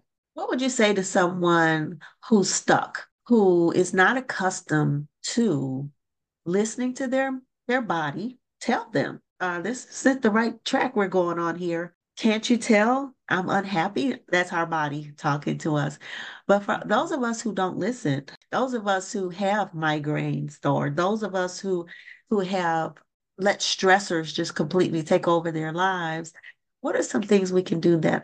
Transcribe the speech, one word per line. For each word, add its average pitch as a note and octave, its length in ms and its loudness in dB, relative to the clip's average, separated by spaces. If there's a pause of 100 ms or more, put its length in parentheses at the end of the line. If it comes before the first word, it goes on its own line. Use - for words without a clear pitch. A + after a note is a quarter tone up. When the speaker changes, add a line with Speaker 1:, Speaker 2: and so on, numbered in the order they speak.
(360)
Speaker 1:
What F#4+ 140 -6
would C4 140 0
you C4 60 2
say G#3 260 4
to F#3+ 80 0
someone E3+ 960 2 (280)
who's F#3+ 240 4
stuck, - 560 0 (200)
who F#3 440 6
is F3+ 220 0
not F#3+ 240 4
accustomed D3+ 920 -2 (180)
to C#3 640 0 (540)
listening A3 500 -2
to C4+ 120 -4
their, C4 320 -2 (280)
their B3+ 160 0
body F3+ 560 -4 (200)
tell - 300 -4
them, A2 320 -2 (180)
uh, F3+ 220 -4
"This A3+ 240 -8 (200)
isn't C4+ 180 2
the A3 80 4
right A3+ 340 0
track C4 300 -2
we're G3+ 120 2
going F3 300 0
on E3+ 180 -2
here"? F3 400 -6 (220)
"Can't A3 320 0
you A#3+ 80 4
tell A#3+ 560 2 (160)
I'm F#3 180 0
unhappy?" G3 680 -2 (120)
That's F3+ 240 0
our E3+ 140 -2
body D3+ 520 -4
talking D3 420 -2
to D#3 160 -2
us. D3 240 -2 (480)
But D4+ 140 6
for C4 180 -4
Speaker 2:
Mm-hmm. B3 100 -8
Speaker 1:
those D4 220 2
of D4 100 -2
us A#3 180 -4
who G#3 140 -6
don't F#3 240 -2
listen, E3+ 480 -4 (260)
those B3+ 220 -2
of G#3 140 -4
us F#3+ 240 0
who F#3+ 180 -4
have G3 440 -2
migraines, D3+ 920 -2
or C#3+ 240 2
those F#3 320 0
of F#3+ 140 -4
us F3+ 240 -4
who, F#3 260 -2 (460)
who G#3+ 80 2
have E3+ 540 -2 (440)
let F#3+ 220 2
stressors F#3 720 2
just E3+ 220 -4
completely E3 480 0
take F3 240 2
over E3+ 240 2
their D#3 220 -4
lives, E3+ 600 -4 (480)
what - 140 -2
are - 80 0
some - 180 -2
things G3 320 2
we F#3 80 4
can F3+ 180 -2
do E3+ 200 4
that - 240 0